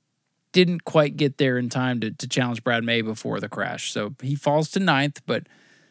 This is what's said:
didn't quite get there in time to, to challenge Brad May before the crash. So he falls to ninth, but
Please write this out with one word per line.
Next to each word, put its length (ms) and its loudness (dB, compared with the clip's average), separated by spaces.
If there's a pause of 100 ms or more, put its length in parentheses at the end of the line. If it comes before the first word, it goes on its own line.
(520)
didn't 340 4
quite 320 2
get 200 0
there 220 2
in 100 -2
time 300 0
to, 100 -2
to 180 -8
challenge 360 -2
Brad 200 2
May 180 2
before 380 -4
the 100 -6
crash. 420 -6
So 300 -4
he 140 -2
falls 360 0
to 80 0
ninth, 480 0
but 200 -2 (440)